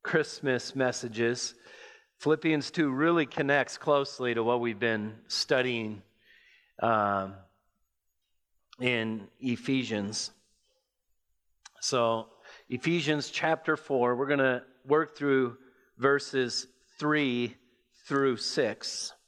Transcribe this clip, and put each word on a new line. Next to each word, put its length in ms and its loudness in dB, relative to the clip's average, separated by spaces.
Christmas 720 -2
messages. 800 -2
Philippians 520 0
two 220 0
really 340 2
connects 520 0
closely 560 0
to 100 0
what 160 2
we've 180 -2
been 380 -2
studying, 760 -2
um, 520 2
in 480 -2
Ephesians. 920 -2
So, 480 0
Ephesians 600 0
chapter 460 0
four, 400 0
we're 120 -2
gonna 360 2
work 320 0
through 400 2
verses 680 0
three 600 0
through 320 0
six. 720 -4